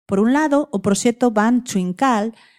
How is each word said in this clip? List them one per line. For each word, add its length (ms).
Por 160
un 160
lado, 320
o 160
proxecto 480
Ban 320
Chuincal, 720